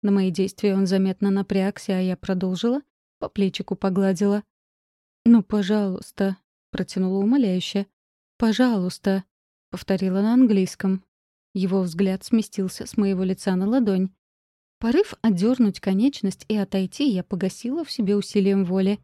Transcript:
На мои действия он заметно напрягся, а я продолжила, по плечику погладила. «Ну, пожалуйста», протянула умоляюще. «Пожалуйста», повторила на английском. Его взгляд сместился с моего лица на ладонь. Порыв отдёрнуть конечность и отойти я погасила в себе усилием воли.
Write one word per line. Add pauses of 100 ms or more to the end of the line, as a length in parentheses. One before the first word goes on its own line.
На
мои
действия
он
заметно
напрягся,
а
я
продолжила, (360)
по
плечику
погладила. (800)
«Ну,
пожалуйста», (340)
протянула
умоляюще. (500)
«Пожалуйста», (460)
повторила
на
английском. (520)
Его
взгляд
сместился
с
моего
лица
на
ладонь. (680)
Порыв
отдёрнуть
конечность
и
отойти
я
погасила
в
себе
усилием
воли.